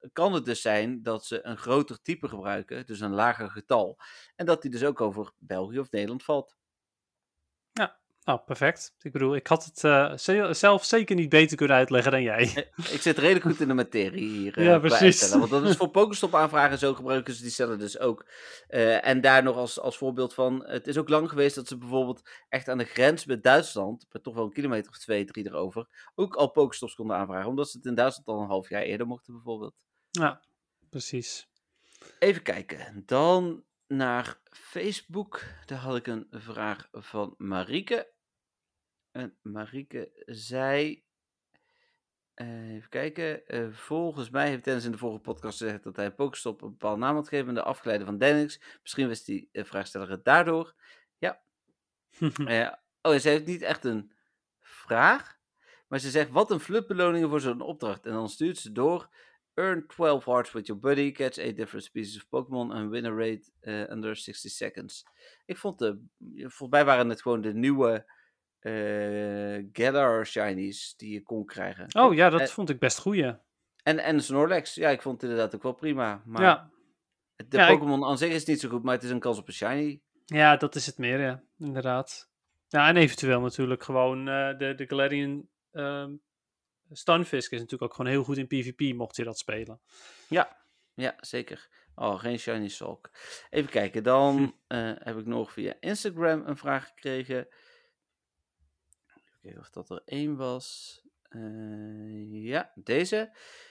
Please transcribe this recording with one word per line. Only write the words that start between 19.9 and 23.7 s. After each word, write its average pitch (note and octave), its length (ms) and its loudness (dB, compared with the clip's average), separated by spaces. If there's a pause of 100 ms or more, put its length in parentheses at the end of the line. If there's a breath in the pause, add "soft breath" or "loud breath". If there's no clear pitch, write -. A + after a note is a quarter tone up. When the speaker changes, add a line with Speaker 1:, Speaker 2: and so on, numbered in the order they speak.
Speaker 1:
voorbeeld B2+ 360 -2
van, B2+ 320 0
het A#2+ 200 -6
is D3 120 -2
ook D#3 100 -2
lang D3+ 200 2
geweest C#3+ 260 2
dat C3 140 -10
ze B2+ 100 -10
bijvoorbeeld B2 500 -4 (200 soft breath)
echt C3 200 -6
aan B2+ 100 -2
de A#2+ 60 -2
grens D3 420 4
met B2 160 -2
Duitsland, B2 720 4